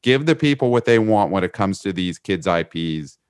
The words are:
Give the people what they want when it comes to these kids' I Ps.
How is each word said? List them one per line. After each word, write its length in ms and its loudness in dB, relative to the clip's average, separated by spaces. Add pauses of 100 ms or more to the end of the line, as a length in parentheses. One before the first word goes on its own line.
Give 240 2
the 80 4
people 360 0
what 140 2
they 140 4
want 320 2
when 140 0
it 80 -4
comes 280 -2
to 120 -6
these 260 -4
kids' 300 -4
I 160 0
Ps. 540 -8 (120)